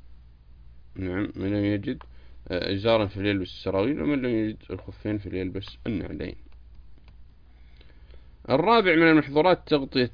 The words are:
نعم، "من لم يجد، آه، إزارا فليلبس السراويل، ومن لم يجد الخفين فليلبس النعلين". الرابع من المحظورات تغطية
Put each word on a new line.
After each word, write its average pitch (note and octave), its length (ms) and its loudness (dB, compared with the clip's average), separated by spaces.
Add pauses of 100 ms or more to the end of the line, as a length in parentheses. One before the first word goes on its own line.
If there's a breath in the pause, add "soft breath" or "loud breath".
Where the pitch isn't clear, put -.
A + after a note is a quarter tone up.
(960)
نعم، F#2+ 400 -6
"من F#2+ 140 -4
لم G#2 160 0
يجد، G#2 380 -2 (440 soft breath)
آه، F2 260 -2
إزارا G#2+ 320 2
فليلبس G2+ 420 -2
السراويل، G2+ 540 -2
ومن D3 200 0
لم B2 80 -2
يجد A2 280 -2 (120)
الخفين G#2 480 -6
فليلبس F#2+ 600 -8 (100)
النعلين". - 480 -6 (2250 soft breath)
الرابع F#3 460 4
من E3 140 8
المحظورات D#3 580 4
تغطية C3+ 460 0